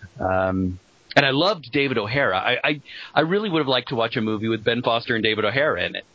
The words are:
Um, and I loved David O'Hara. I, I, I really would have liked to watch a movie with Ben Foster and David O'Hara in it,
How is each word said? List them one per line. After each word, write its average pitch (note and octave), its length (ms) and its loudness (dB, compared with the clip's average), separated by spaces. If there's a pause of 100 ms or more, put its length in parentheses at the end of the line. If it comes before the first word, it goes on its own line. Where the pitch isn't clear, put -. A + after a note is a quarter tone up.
(180)
Um, F#2 600 0 (360)
and C#3 120 6
I C3+ 40 2
loved D#3 400 0
David C#3 280 0
O'Hara. A2 400 0
I, A#2 260 0
I, D3 160 -2 (340)
I C#3+ 60 4
really G3 300 0
would D#3+ 100 2
have C3+ 80 -2
liked B2 220 0
to C#3+ 40 -4
watch A2+ 220 0
a A#2 40 0
movie A2 280 -2
with A2 160 -2
Ben A#2+ 180 0
Foster A#2 320 0
and A2 80 0
David G#2+ 220 2
O'Hara A2 400 2
in F#2 120 -4
it, - 80 -10 (100)